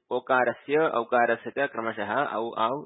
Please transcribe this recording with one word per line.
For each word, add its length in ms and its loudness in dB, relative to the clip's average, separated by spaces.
ओकारस्य, 680 0
औकारस्य 720 2
च 100 -6
क्रमशः 640 -2
औ, 260 -4
औ 340 -2